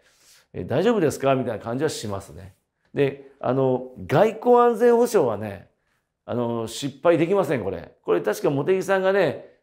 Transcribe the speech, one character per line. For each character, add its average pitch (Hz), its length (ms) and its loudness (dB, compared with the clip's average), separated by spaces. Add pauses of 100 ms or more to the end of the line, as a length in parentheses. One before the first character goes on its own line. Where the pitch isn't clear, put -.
(520)
「え、 98 120 -8
大 123 180 0
丈 233 120 2
夫 214 60 0
で 151 100 2
す - 80 -8
か？」 135 180 2
み 127 80 -2
た 120 100 -6
い 101 40 -10
な - 60 -14
感 117 140 -6
じ 147 60 -2
は 156 60 0
し - 160 -10
ま 98 140 -6
す - 100 -20
ね。 90 240 -20 (380)
で、 139 480 -4
あ 123 140 -2
の、 131 380 -2 (140)
外 190 300 2
交 247 200 4
安 240 200 4
全 240 200 4
保 240 100 4
障 190 200 2
は 110 120 -4
ね、 101 320 -10 (560)
あ 110 80 -6
の、 117 320 -4
失 - 360 -10
敗 175 140 4
で 160 100 2
き 180 80 0
ま 196 120 2
せ 143 100 0
ん、 107 80 -6
こ 95 60 -4
れ。 85 320 -12
こ - 100 -2
れ 175 80 2
確 208 220 -2
か 165 80 2
茂 139 140 -2
木 190 180 0
さ 190 160 0
ん 185 40 0
が 190 120 2
ね、 165 320 0 (160)